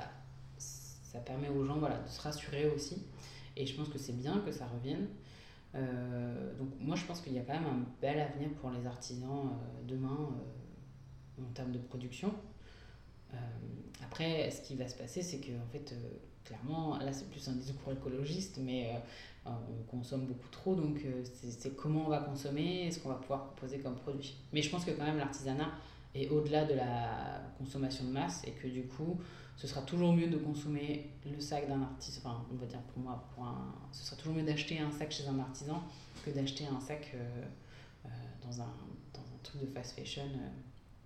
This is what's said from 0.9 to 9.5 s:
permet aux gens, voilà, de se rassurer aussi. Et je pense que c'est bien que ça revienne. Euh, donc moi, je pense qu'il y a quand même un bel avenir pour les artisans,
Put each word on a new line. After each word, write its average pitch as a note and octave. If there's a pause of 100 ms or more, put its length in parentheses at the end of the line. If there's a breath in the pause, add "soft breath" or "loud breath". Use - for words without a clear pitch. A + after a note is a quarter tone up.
permet C3+
aux C#3
gens, D3
voilà, B2+
de -
se -
rassurer D3+
aussi. D3 (540 loud breath)
Et C3
je C3
pense D3
que C#3
c'est A#2+
bien D3+
que D3+
ça B2+
revienne. C3+ (680 loud breath)
Euh, B2
donc C3+ (120)
moi, D#3+
je -
pense F3
qu'il C3+
y B2
a A#2+
quand C#3
même D#3+
un B2 (160)
bel D3
avenir C#3 (100)
pour C3
les B2
artisans, B2+